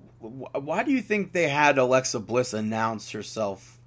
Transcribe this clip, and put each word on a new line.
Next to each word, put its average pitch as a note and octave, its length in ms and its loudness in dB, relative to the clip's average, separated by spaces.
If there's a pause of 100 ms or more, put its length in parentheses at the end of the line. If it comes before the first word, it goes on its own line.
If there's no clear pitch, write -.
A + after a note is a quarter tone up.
(200)
wh-, B2 420 -10
why D#3+ 200 -2
do C#4 100 -2
you C4 80 2
think G#3 320 -2
they E3+ 160 2
had C#3+ 300 4
Alexa B2+ 420 2
Bliss A#2 320 0
announce A2 600 -2
herself G2+ 760 -6